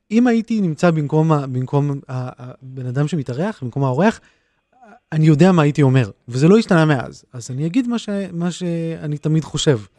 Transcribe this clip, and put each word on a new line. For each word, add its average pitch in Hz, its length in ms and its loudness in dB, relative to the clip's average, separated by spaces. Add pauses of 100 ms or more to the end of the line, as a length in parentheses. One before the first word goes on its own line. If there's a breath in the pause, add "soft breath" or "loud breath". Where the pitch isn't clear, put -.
(120)
"אם 240 160 4
הייתי 226 340 0
נמצא 170 300 2
במקום 156 400 0
ה-, 143 160 0
במקום 139 440 -2
ה-, 127 600 -10
הבן 131 340 -16
אדם 135 220 -2
שמתארח, 151 560 -6
במקום 131 200 -4
האורח, 143 360 2 (920)
אני 156 160 4
יודע 160 240 6
מה 170 100 4
הייתי 147 200 2
אומר", 131 300 2 (160)
וזה 127 200 0
לא 202 100 6
השתנה 170 280 2
מאז. 143 480 -4
אז 123 180 -14
אני 139 140 -6
אגיד 240 220 -2
מה 233 120 -4
ש-, - 100 -12 (220)
מה 170 200 -4
שאני 165 680 -6
תמיד 156 260 0
חושב 143 360 0 (200)